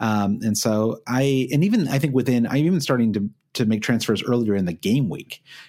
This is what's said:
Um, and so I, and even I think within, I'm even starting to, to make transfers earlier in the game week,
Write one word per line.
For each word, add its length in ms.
Um, 400
and 160
so 500
I, 460
and 100
even 240
I 120
think 160
within, 320
I'm 180
even 160
starting 320
to, 160
to 120
make 180
transfers 400
earlier 320
in 100
the 80
game 360
week, 340